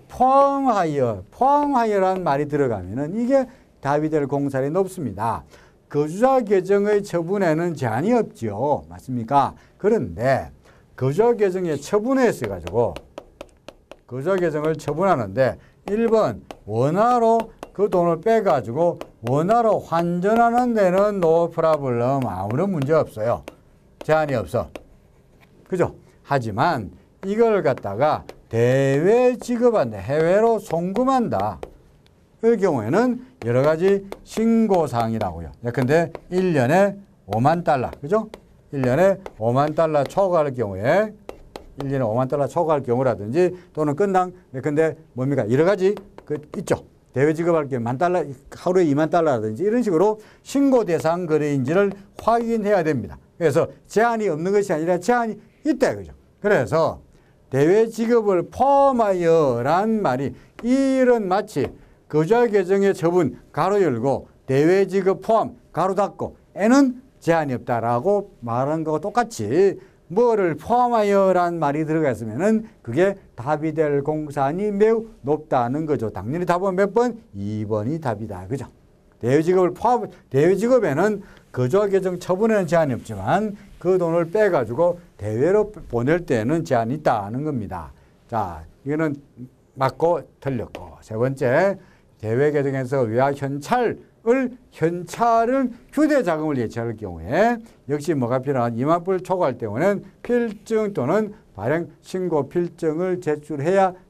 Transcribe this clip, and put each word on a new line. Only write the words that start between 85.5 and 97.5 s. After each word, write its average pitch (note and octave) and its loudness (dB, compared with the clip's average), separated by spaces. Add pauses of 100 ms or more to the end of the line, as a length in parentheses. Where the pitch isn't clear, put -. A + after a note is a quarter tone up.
보낼 D3+ -2
때는 B2+ 0
제한이 A#2 0
있다는 B2 -2
겁니다. F#2+ -8 (360)
자, F2+ -6 (220)
이거는 D3+ -4 (580)
맞고 D#3+ 0 (180)
틀렸고. - -8
세 - -12
번째, C#3 0 (420)
대외 B2 0
계정에서 C#3 -2
외화 B2 2
현찰을, C#3+ -4 (720)
현찰은 A3+ 0 (180)
휴대 D4 2
자금을 D#3 -2
예치할 A2+ -4
경우에 G#2+ -2 (300)